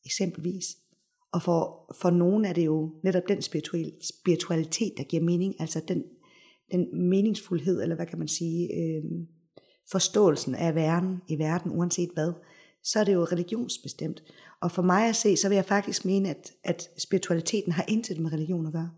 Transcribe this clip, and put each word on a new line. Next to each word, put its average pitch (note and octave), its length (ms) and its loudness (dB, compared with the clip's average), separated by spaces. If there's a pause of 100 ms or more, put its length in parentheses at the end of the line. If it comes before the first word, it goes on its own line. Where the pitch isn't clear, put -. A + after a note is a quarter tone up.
eksempelvis. F3 600 -4 (680)
Og F3 100 0
for, - 580 0
for F3+ 100 4
nogen F3+ 340 6
er F#3 80 -2
det E3+ 140 2
jo D#3 280 0 (100)
netop F3+ 240 4
den G3+ 140 2
spiritual-, D#3 640 -4
spiritualitet, E3 880 0
der D3 80 -6
giver E3 180 -2
mening, F3 380 0
altså D#3+ 280 -4
den, F3 160 -2 (680)
den F3+ 360 0
meningsfuldhed, F#3 760 2
eller E3 140 -2
hvad E3+ 100 -4
kan E3+ 120 -10
man D#3+ 100 -6
sige, E3+ 480 -2
øhm, E3 500 -4 (640)
forståelsen F3 640 2
af E3 200 0
verden, F3 540 0
i D#3 100 -2
verden, E3 320 -2
uanset F3 440 -2
hvad, D#3+ 180 0 (500)
så - 180 0
er G#3+ 40 4
det G3 80 4
jo F3 120 4
religionsbestemt. F3 1000 -6 (380)
Og F3 100 0
for F3+ 120 0
mig F#3 260 4
at A3 80 0
se, G3+ 200 4
så G3 120 2
vil G3+ 60 4
jeg F#3+ 100 4
faktisk G3 400 -2
mene, G3 260 2
at, - 220 -10 (120)
at - 340 -4
spiritualiteten F3 760 0
har E3+ 160 0
intet A3 320 -2
med D#3+ 120 -2
religion D#3+ 340 -2
at D3+ 60 -6
gøre. E3 260 -4